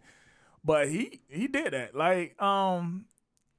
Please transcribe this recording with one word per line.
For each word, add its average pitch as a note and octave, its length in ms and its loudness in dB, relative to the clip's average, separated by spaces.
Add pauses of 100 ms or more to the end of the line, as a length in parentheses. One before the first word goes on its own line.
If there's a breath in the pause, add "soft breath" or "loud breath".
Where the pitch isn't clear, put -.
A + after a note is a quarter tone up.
(640 soft breath)
But D3 260 4
he, F#3+ 380 -4
he F3 200 -4
did C4+ 260 -2
that. A#2+ 220 -6
Like, E3+ 460 0
um, F#3+ 640 0 (540)